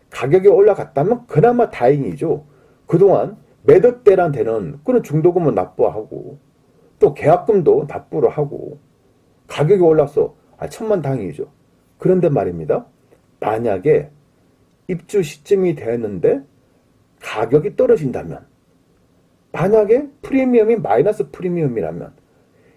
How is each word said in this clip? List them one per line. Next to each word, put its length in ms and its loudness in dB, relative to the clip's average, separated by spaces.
가격이 380 2
올라갔다면 760 2
그나마 440 2
다행이죠. 720 -2
그동안 500 2
매덕대란 680 4
데는 500 -4
그런 200 0
중도금은 520 0
납부하고 840 -6
또 160 2
계약금도 760 2
납부를 420 -4
하고 480 -8
가격이 360 2
올라서, 520 2
아, 120 -12
천만다행이죠. 760 -6
그런데 300 2
말입니다. 580 -2
만약에 720 0
입주 340 -4
시점이 540 -2
됐는데 680 -4
가격이 560 -2
떨어진다면, 720 -2
만약에 560 2
프리미엄이 540 2
마이너스 540 -2
프리미엄이라면 800 -6